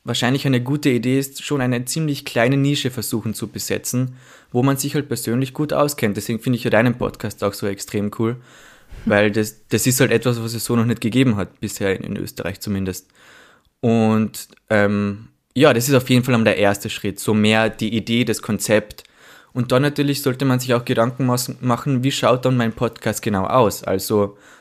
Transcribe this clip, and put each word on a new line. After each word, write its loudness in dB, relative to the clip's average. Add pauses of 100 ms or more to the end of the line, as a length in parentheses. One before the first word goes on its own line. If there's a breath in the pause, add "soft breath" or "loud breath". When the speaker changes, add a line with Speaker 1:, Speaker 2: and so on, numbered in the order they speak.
Speaker 1:
wahrscheinlich -2
eine 2
gute -2
Idee 2
ist, -6
schon -2
eine -2
ziemlich -4
kleine 2
Nische 0
versuchen -4
zu -8
besetzen, -4 (340 loud breath)
wo 2
man 2
sich -4
halt -2
persönlich -2
gut -4
auskennt. 0
Deswegen -4
finde 0
ich -8
ja 0
deinen 4
Podcast -6
auch -2
so -6
extrem -4
cool, 0 (360 loud breath)
Speaker 2:
<laughs> -20
Speaker 1:
weil 4
das, -4
das 0
ist 2
halt 4
etwas, 2
was -6
es -6
so -2
noch 4
nicht 0
gegeben 2
hat, -6
bisher -2
in, -10
in -6
Österreich -8
zumindest. -6 (720 soft breath)
Und, 2 (220)
ähm, 0 (260)
ja, 6
das 0
ist 4
auf 2
jeden 4
Fall 2
einmal 2
der 0
erste 0
Schritt, -6
so 0
mehr 4
die -4
Idee, 0
das -4
Konzept. -2 (480 loud breath)
Und -2
dann 4
natürlich 0
sollte -2
man 2
sich -2
auch 0
Gedanken 0
mas-, -2
machen, 0
wie 2
schaut 2
dann 4
mein 0
Podcast -4
genau 0
aus? 2
Also 0 (220 loud breath)